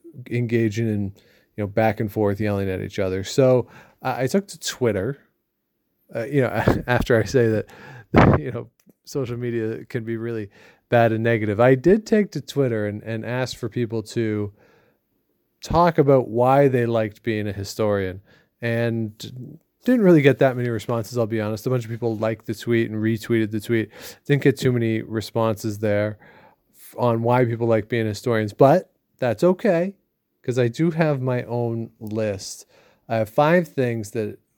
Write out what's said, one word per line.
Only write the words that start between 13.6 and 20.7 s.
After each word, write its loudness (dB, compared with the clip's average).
people -4
to -4
talk 2
about 4
why 4
they 2
liked -2
being -2
a -4
historian, -2
and -6
didn't 4
really 8
get 6
that 2
many -2
responses, -4